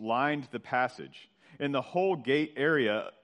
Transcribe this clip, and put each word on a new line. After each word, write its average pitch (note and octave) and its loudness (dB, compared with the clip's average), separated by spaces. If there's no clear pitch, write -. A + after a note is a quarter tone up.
lined C3 0
the A#2+ -8
passage, B2 -4
and C#3+ -2
the B2+ 2
whole F3+ 0
gate D3 0
area B2 2